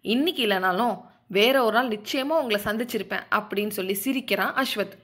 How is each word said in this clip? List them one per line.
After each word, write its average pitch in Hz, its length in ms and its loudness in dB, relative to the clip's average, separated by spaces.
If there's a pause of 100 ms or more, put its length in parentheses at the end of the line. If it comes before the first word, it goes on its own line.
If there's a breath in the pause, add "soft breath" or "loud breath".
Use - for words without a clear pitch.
இன்னைக்கு 269 460 0
இல்லைனாலும் 190 540 0 (260 loud breath)
வேற 240 360 4
ஒரு 220 100 2
நாள் 247 140 2
நிச்சயமா 226 340 -4
உங்களை 262 420 0
சந்திச்சிருப்பேன்" 214 680 -4
அப்படின்னு 208 380 -2
சொல்லி 196 240 -4
சிரிக்கிறான் 196 640 0
அஸ்வத். 214 480 -2